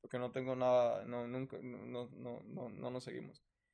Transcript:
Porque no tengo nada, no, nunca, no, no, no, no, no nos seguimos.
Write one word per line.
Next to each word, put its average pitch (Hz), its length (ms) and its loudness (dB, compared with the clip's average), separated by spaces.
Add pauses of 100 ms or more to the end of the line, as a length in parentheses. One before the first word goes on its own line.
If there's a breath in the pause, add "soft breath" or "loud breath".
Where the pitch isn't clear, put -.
Porque - 180 -4
no 123 120 -2
tengo 131 240 0
nada, 123 500 6
no, 120 220 -2
nunca, 127 340 -2
no, 120 240 -6
no, 123 280 -6
no, 120 300 -8
no, 117 260 -8
no 123 220 -6
nos 127 120 -4
seguimos. 120 400 -10 (300)